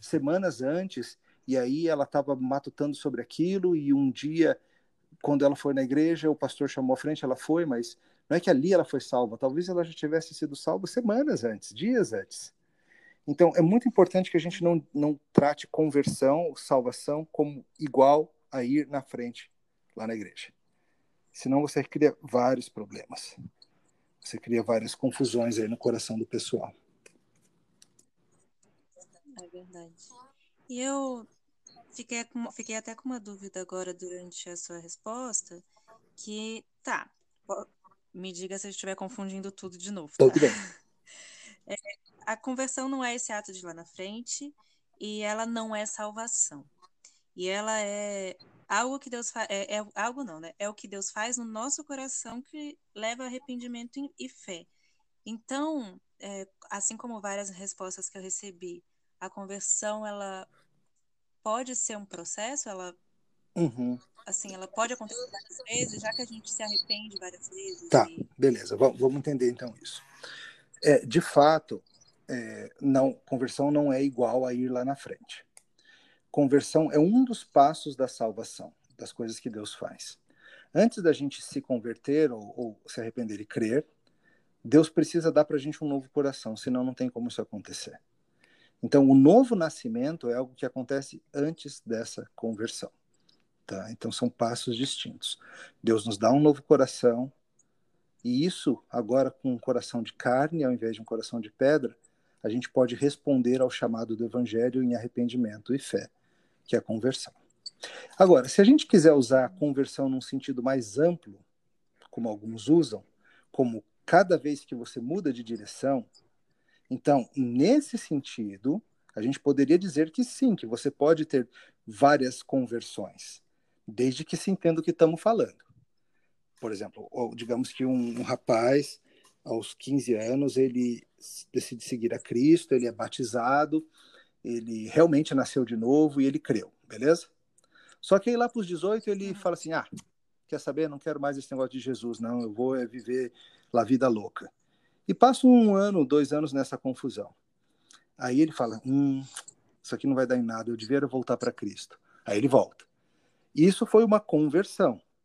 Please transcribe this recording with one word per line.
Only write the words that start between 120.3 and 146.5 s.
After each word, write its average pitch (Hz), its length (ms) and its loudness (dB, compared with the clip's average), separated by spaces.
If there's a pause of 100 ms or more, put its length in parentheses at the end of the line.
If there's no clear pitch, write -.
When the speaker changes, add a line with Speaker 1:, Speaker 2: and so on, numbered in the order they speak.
Speaker 1:
que - 120 -6
você 117 240 -2
pode 156 340 4
ter 127 240 0 (380)
várias 131 560 4
conversões, - 1000 -6 (460)
desde 127 360 -2
que - 120 -8
se - 140 -2
entenda 165 300 2
o 160 40 -4
que - 60 -2
estamos 165 300 4
falando. 214 360 0 (1040)
Por 113 100 -8
exemplo, 104 400 -12
ou, 117 240 -6
digamos 117 380 -4
que - 120 -4
um, 120 360 0
um - 20 -4
rapaz, 123 800 2 (440)
aos 113 300 -6
quinze 123 400 -2
anos, 123 420 0
ele 123 460 0 (160)
s-, - 340 -20
decide - 300 -6
seguir 117 320 -4
a 110 40 -8
Cristo, 143 540 4
ele 123 140 2
é 117 60 -4
batizado, 131 920 0 (600)
ele 113 440 -6
realmente 156 460 4
nasceu 131 300 0
de 117 120 -4
novo 139 440 4
e 135 60 4
ele 139 120 0
creu, 107 340 -4 (140)
beleza? 139 400 2 (760)
Só - 180 4
que 196 120 0
aí 240 60 2
lá 240 120 2
pros 226 180 -6
dezoito 185 440 -2
ele 196 200 -4
Speaker 2:
Uhum. 185 40 -6
Speaker 1:
fala 185 200 -2
assim, 160 180 -10
"Ah, 147 140 -2 (600)
quer 147 120 -6
saber? 151 280 -2
Não 143 100 -10
quero 147 220 -6
mais 143 180 -2
esse 135 120 -14
negócio 131 220 -4
de 131 80 -8
Jesus, 117 400 -6
não. 120 220 -4
Eu 110 100 -6
vou 127 240 0
é 123 100 -2
viver 123 460 -6 (400)
la 117 120 4
vida 127 240 4
louca." 104 440 -4 (560)
E 196 60 2
passa 254 340 6
um 226 260 10
ano, 196 320 2
dois 143 260 2
anos 151 200 -2